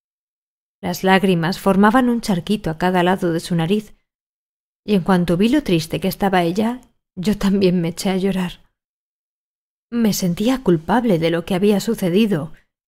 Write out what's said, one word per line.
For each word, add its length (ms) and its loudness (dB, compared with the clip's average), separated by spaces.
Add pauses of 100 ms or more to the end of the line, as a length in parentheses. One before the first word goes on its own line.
(800)
Las 220 -6
lágrimas 560 2
formaban 480 2
un 140 -2
charquito 480 -2
a 80 -6
cada 260 0
lado 300 0
de 80 -4
su 120 -6
nariz, 400 -2 (920)
y 100 0
en 80 0
cuanto 320 2
vi 140 2
lo 120 2
triste 380 -2
que 80 -4
estaba 360 0
ella, 360 -2 (380)
yo 200 0
también 440 2
me 80 -2
eché 220 -4
a 60 0
llorar. 460 -4 (1300)
Me 220 2
sentía 500 -2
culpable 560 2
de 120 0
lo 120 -2
que 120 -4
había 260 2
sucedido, 720 0 (340)